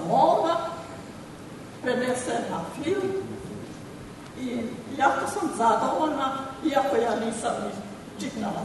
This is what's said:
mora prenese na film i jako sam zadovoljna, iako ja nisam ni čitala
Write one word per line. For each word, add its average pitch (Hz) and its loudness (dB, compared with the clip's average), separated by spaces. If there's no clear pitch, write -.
mora 330 6
prenese 247 0
na - -2
film 381 0
i 247 -2
jako - 4
sam 370 0
zadovoljna, 269 4
iako 277 4
ja 226 4
nisam - -2
ni - -4
čitala 208 -4